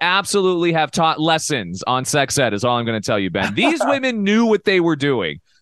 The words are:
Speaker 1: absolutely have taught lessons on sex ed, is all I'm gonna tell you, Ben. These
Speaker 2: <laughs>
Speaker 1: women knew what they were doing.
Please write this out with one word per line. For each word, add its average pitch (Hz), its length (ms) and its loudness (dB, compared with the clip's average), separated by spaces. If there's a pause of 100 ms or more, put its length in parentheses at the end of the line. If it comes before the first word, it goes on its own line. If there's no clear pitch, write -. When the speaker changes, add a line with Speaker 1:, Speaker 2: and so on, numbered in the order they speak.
Speaker 1:
absolutely 180 680 0
have 156 180 0
taught 160 300 0
lessons 143 680 -2
on 127 180 0
sex 139 340 0
ed, 123 140 2
is 101 120 -4
all 123 120 2
I'm 117 80 -2
gonna 113 160 -2
tell 107 200 -2
you, 95 100 0
Ben. 98 240 -2
These 277 260 2
Speaker 2:
<laughs> 202 60 0
Speaker 1:
women 254 380 -2
knew 214 200 4
what 214 200 2
they 190 160 2
were 165 160 2
doing. 113 420 -2 (220)